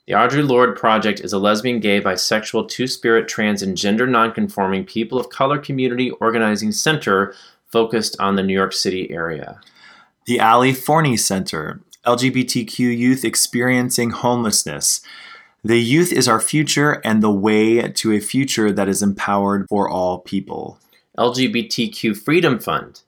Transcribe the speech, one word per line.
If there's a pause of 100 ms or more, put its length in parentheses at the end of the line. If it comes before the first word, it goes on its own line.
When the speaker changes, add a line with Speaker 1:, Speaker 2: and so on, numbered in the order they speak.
Speaker 1:
The
Audre
Lorde
Project
is
a
lesbian,
gay,
bisexual,
two-spirit,
trans,
and
gender
nonconforming
people
of
color
community
organizing
center (360)
focused
on
the
New
York
City
area. (680)
Speaker 2:
The
Ali
Forney
Center, (240)
L
G
B
T
Q
youth
experiencing
homelessness. (600)
The
youth
is
our
future
and
the
way
to
a
future
that
is
empowered
for
all
people. (380)
Speaker 1:
L
G
B
T
Q
Freedom
Fund.